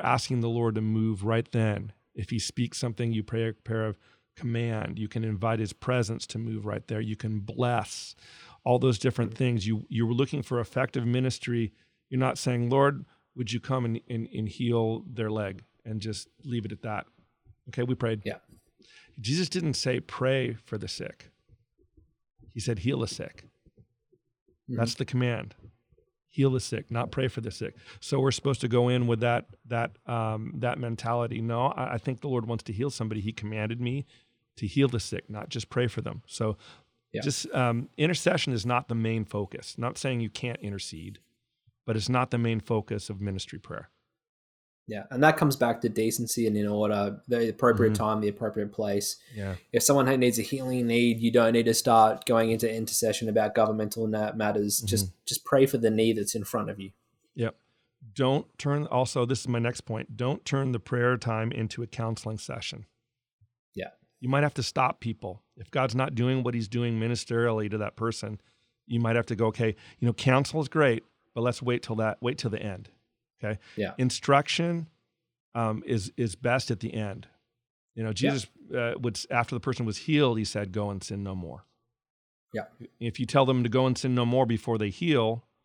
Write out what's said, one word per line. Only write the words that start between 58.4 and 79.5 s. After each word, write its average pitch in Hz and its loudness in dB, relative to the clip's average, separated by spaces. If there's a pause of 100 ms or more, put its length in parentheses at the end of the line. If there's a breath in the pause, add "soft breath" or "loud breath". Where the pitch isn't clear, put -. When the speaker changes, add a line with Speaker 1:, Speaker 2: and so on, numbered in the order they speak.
Speaker 1:
turn, 143 0
also, 127 0
this 123 0
is - -6
my 120 0
next 120 -2
point, 110 -8
don't 131 -2
turn 135 0
the 113 -2
prayer 123 2
time 113 -2
into 113 -4
a 117 -6
counseling 113 -6
session. - -10 (880)
Speaker 2:
Yeah. - -8 (280)
Speaker 1:
You 127 -6
might 139 4
have 147 2
to 120 -2
stop - 0
people. 107 -8 (140)
If - -16
God's 127 2
not 131 0
doing 123 2
what 120 0
he's 113 -2
doing 120 -2
ministerially 113 0
to 107 -4
that 104 -4
person, 110 -6 (440)
you 117 0
might 113 4
have 117 2
to 117 -2
go, 113 2
"Okay, 110 0 (220 loud breath)
you 120 0
know, 120 4
counsel 131 4
is 139 -2
great, 135 2 (280)
but 120 -4
let's 120 0
wait 123 0
till 113 -6
that, 110 0
wait 127 -2
till 120 -2
the 107 -4
end." 101 -8 (540)
Okay? 107 -4 (160 loud breath)
Speaker 2:
Yeah. 98 -4
Speaker 1:
Instruction, 156 2 (680)
um, 110 0
is, 110 -2
is 113 -2
best 123 0
at 107 -2
the - -8
end. 104 -8 (680)
You 110 -6
know, 110 -2
Speaker 2:
Yeah. 131 2
Speaker 1:
Jesus, 135 -2 (280)
uh, 117 0
would 120 -2
s-, - -10
after 120 0